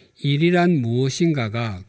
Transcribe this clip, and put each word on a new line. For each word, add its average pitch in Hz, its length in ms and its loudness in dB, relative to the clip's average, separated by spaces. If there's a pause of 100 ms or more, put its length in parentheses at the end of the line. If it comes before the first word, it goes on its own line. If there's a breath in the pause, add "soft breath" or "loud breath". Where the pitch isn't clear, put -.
(220 loud breath)
일이란 175 500 2 (100)
무엇인가가 117 1080 -2